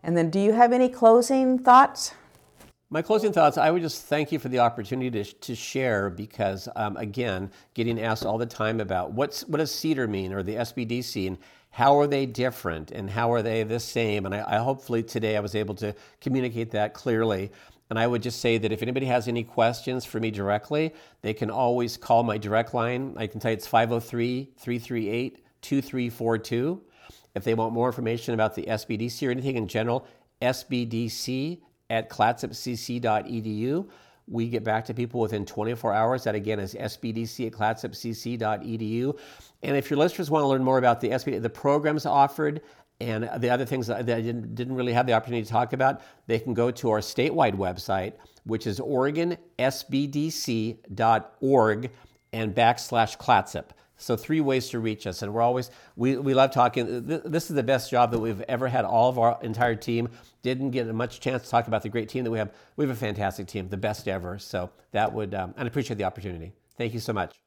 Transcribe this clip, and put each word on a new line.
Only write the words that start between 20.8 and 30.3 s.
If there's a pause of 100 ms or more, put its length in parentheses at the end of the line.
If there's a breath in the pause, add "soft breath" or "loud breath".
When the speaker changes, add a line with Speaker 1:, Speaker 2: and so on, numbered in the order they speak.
Speaker 2:
they
can
always
call
my
direct
line.
I
can
tell
you
it's
five
oh
three,
three
three
eight, (160)
two
three
four
two. (540 soft breath)
If
they
want
more
information
about
the
S
B
D
C
or
anything
in
general, (340 soft breath)